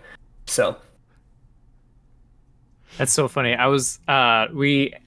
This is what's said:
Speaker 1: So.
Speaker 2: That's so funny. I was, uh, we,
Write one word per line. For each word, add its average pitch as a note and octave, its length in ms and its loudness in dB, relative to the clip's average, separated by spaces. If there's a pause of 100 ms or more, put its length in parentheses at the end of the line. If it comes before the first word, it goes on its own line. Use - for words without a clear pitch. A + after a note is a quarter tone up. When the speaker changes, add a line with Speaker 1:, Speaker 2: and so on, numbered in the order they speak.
(480)
Speaker 1:
So. G2 300 -2 (2250)
Speaker 2:
That's C3+ 160 -2
so C#3 140 0
funny. B2 280 0
I B2 120 2
was, C3+ 400 -2
uh, A#2+ 460 2
we, C#3 400 0 (140)